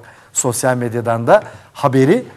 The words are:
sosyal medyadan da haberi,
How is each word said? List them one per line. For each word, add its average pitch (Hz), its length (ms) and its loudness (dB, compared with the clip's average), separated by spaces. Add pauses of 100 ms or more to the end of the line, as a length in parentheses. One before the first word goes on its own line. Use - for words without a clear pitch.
(320)
sosyal 127 440 -2
medyadan 117 500 -4
da 202 160 4 (320)
haberi, 139 500 2 (120)